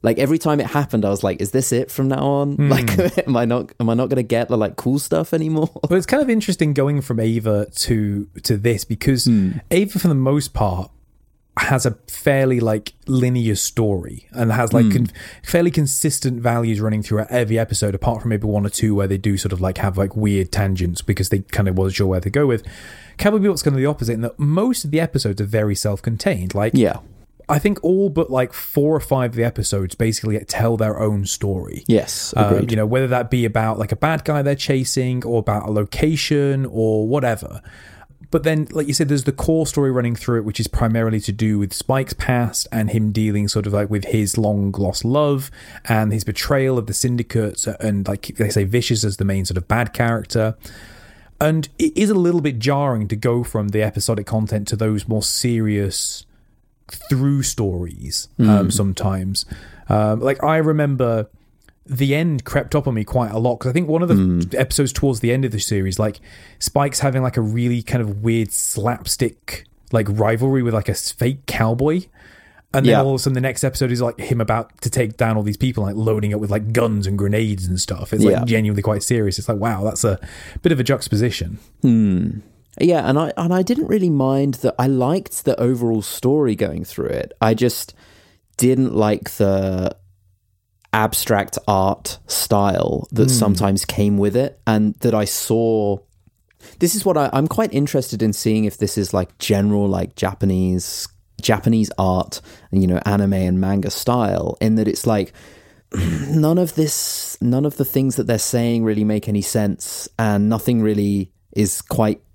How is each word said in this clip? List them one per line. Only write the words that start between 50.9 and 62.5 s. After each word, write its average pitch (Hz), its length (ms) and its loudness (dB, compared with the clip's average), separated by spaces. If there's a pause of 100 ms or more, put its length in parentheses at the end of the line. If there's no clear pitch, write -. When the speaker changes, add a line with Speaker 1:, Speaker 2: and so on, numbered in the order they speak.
Speaker 2:
And 156 260 2 (100)
it 160 200 2
is 202 120 4
a 220 40 4
little 175 260 4
bit 143 200 -2
jarring 127 500 0
to 107 80 -4
go 120 260 0
from 104 260 -2
the 107 140 0
episodic 104 440 -2
content 107 420 -2
to 107 80 -2
those 107 320 -2
more 107 140 0
serious 107 1000 -2 (840)
through 139 340 0
stories, 90 840 -6 (120)
um, 104 280 6
Speaker 1:
Mm. 95 60 0
Speaker 2:
sometimes. 95 720 -2 (440)
Um, 107 320 2
like, 135 220 0
I 156 140 2
remember 139 720 0 (600)
the 135 280 0
end 156 300 0
crept - 300 -2